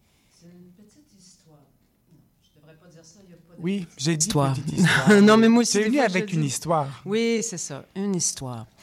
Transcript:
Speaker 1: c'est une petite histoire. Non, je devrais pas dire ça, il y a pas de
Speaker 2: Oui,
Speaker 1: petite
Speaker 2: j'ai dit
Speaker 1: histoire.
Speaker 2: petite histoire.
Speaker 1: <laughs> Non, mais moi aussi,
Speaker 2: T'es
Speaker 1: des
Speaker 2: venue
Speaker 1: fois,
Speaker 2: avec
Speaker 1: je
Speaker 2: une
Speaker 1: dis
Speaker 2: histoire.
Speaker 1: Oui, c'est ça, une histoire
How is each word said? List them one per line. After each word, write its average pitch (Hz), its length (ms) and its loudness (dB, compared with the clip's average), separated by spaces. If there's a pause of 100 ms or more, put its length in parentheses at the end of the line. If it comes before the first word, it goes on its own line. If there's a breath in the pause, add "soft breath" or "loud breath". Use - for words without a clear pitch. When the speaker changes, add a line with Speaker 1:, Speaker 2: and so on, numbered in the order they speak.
(300)
Speaker 1:
c'est - 160 -20
une 180 260 -20
petite 214 480 -20
histoire. 160 380 -20 (560)
Non, 147 60 -20 (240)
je - 180 -20
devrais 160 140 -20
pas 170 140 -20
dire 165 140 -20
ça, 202 200 -20
il 180 80 -20
y - 20 -20
a 160 40 -20
pas - 180 -20
de - 40 -20
Speaker 2:
Oui, 185 260 -6
Speaker 1:
petite - 200 -20
Speaker 2:
j'ai 160 120 -2
dit 151 100 -4
Speaker 1:
histoire. 139 260 -2
Speaker 2:
petite 127 240 -6
histoire. 202 440 4
Speaker 1:
<laughs> - 20 8
Non, 214 140 6
mais 226 120 6
moi 233 140 4
aussi, 220 100 -2
Speaker 2:
T'es 202 60 2
Speaker 1:
des 214 60 0
Speaker 2:
venue 240 120 0
Speaker 1:
fois, 262 80 2
Speaker 2:
avec 190 240 -2
Speaker 1:
je 180 60 -6
Speaker 2:
une 156 60 0
Speaker 1:
dis 143 60 0
Speaker 2:
histoire. 139 580 -4
Speaker 1:
Oui, 226 360 -2
c'est 185 160 -10
ça, 143 260 -12 (120)
une 196 200 -4
histoire 123 520 -6 (160 loud breath)